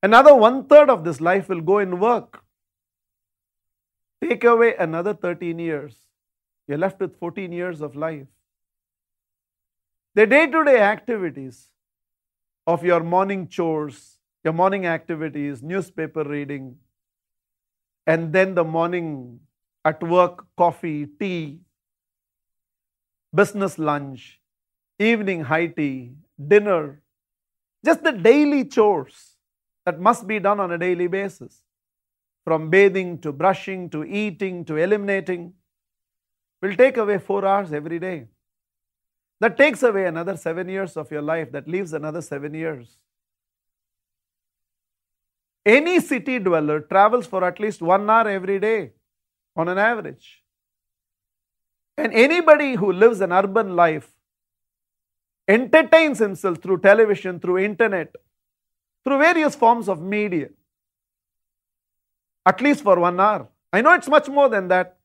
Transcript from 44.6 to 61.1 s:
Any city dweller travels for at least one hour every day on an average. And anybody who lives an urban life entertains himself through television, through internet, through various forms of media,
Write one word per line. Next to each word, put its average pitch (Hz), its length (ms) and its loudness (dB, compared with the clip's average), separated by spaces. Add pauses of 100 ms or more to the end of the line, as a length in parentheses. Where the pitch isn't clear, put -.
Any 311 360 4
city 254 400 -4
dweller 156 400 0
travels 202 480 2
for 185 160 -4
at 180 160 -4
least 208 240 -6
one 196 260 0
hour 226 180 2
every 196 300 -4
day 202 360 -4 (600)
on 165 120 -4
an 180 100 -4
average. 202 640 -4 (1600)
And 226 140 -2
anybody 294 600 4
who 196 160 -2
lives 202 300 4
an 180 100 -2
urban 196 440 0
life 160 340 2 (1400)
entertains 302 720 4
himself 190 420 -2
through 185 200 -2
television, 196 600 4
through 180 200 -2
internet, 196 560 -2 (880)
through 269 160 0
various 311 360 2
forms 233 320 2
of 175 140 -6
media, 190 480 -4 (2000)